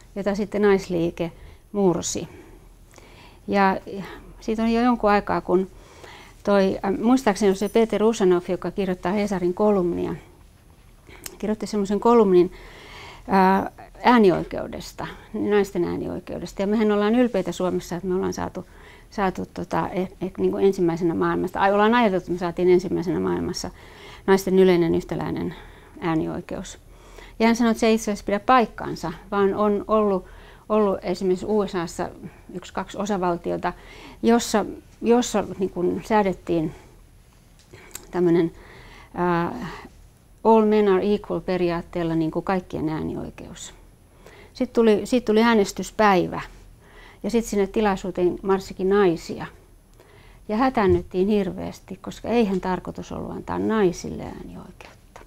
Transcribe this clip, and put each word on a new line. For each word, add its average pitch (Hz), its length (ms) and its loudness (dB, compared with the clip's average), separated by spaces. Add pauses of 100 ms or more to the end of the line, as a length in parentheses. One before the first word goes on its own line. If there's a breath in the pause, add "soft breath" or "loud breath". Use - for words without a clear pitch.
(160)
jota 196 180 -2
sitten 202 280 -2
naisliike 175 680 2 (400 soft breath)
mursi. 180 560 0 (1200 loud breath)
Ja 196 320 2 (600 loud breath)
siitä 226 220 -4
on 226 100 0
jo 233 100 2
jonkun 233 280 2
aikaa, 196 300 0
kun 185 300 0 (720 loud breath)
toi, 202 400 2
äh, 196 140 0
muistaakseni 220 520 2
on 190 60 4
se 202 120 -4
Peter 220 340 2
Usanov, 190 460 4
joka 180 220 -4
kirjoittaa 185 420 -4
Hesarin 196 420 -2
kolumnia, 180 600 0 (1200 loud breath)
kirjoitti 208 280 -6
semmoisen 202 340 -2
kolumnin, 196 520 6 (800 loud breath)
äh, 190 400 4 (300)
äänioikeudesta, 180 1040 2 (280 loud breath)
naisten 202 500 0
äänioikeudesta. 175 800 -8
Ja 190 40 -2
mehän 214 260 2
ollaan 208 220 2
ylpeitä 226 380 0
Suomessa, 180 440 -4
että 185 120 -8
me 180 60 0
ollaan 185 180 -2
saatu, 180 340 -8 (440 loud breath)
saatu 185 440 -4
tota, 170 340 -4
e-, 185 380 -6
e-, 190 120 -8
niinku 190 180 0
ensimmäisenä 180 580 2
maailmassa, 175 460 -2
ai, 196 120 4
ollaan 208 220 4
ajateltu, 202 280 2
että - 100 -6
me 175 60 -4
saatiin 180 320 0
ensimmäisenä 175 500 2
maailmassa 180 500 -4 (560 loud breath)
naisten 190 320 4
yleinen 175 360 6
yhtäläinen 165 600 -4 (460 loud breath)
äänioikeus. 170 800 -6 (600 loud breath)
Ja 226 80 2
hän 233 100 4
sanoi, 233 140 2
että 226 100 -2
se 233 60 2
ei 220 80 4
itse 220 160 -2
asiassa 202 160 -6
pidä 202 140 -2
paikkaansa, 170 720 0 (180)
vaan 196 240 2
on 208 340 0
ollut, 208 360 2 (440 loud breath)
ollut 214 340 2
esimerkiksi 185 440 -2
U 208 220 0
S - 60 -12
A:ssa 175 360 -6 (440 loud breath)
yksi, - 180 -14
kaksi - 260 -8
osavaltiota, 180 760 -2 (500 loud breath)
jossa, 226 420 2 (380)
jossa 226 420 2 (140)
niin 185 120 -2
kuin 180 340 -2
säädettiin 180 680 -2 (1400 loud breath)
tämmönen, 170 420 2 (600 loud breath)
ää, 175 540 -2 (760 loud breath)
all 220 200 6
men 208 240 4
are 196 260 2
equal 180 260 -4
periaatteella 170 720 -2
niin 160 160 0
kuin 170 140 -4
kaikkien 180 440 -4
äänioikeus. - 840 -10 (800 loud breath)
Sit - 180 -6
tuli, 220 320 4
sit 247 200 0
tuli 214 180 4
äänestyspäivä 196 1000 2 (840 loud breath)
ja 208 80 -4
sit 226 140 0
sinne 202 220 0
tilaisuuteen 190 760 -2
marssikin 190 460 -2
naisia. 175 580 0 (1040 soft breath)
Ja 214 80 -2
hätännyttiin 196 720 2
hirveästi, 185 680 -4
koska - 320 -14
eihän 202 320 2
tarkoitus 180 520 -6
ollut - 180 -8
antaa 170 280 -8
naisille - 640 -2
äänioikeutta. - 1040 -18